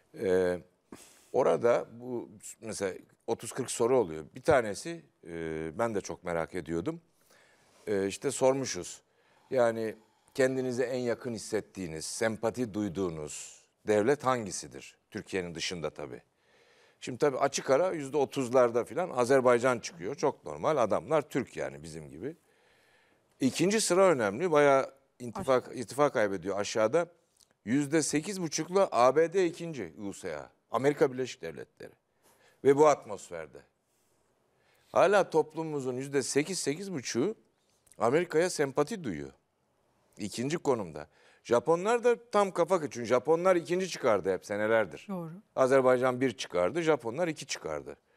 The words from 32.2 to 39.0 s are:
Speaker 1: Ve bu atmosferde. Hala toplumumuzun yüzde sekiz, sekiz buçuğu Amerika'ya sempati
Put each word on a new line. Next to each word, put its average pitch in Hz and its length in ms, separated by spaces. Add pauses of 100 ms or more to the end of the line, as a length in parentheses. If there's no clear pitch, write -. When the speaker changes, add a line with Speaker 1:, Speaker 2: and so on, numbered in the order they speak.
Speaker 1:
Ve 139 120
bu 147 100
atmosferde. 87 720 (1300)
Hala 180 380
toplumumuzun 147 680
yüzde 139 260
sekiz, 156 360
sekiz 185 340
buçuğu 147 420 (640)
Amerika'ya 160 520
sempati 151 540